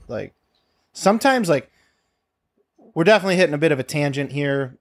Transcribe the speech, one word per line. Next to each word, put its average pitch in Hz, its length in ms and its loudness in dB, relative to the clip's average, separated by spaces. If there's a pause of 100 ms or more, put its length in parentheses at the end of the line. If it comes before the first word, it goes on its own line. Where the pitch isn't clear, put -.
Like, 104 260 -10 (600)
sometimes, 226 560 0
like, 139 220 -2 (1200)
we're 160 120 -2
definitely 190 320 4
hitting 160 180 2
a 143 40 -4
bit 156 120 2
of 135 80 0
a 123 40 -6
tangent 143 500 -4
here, 139 480 -4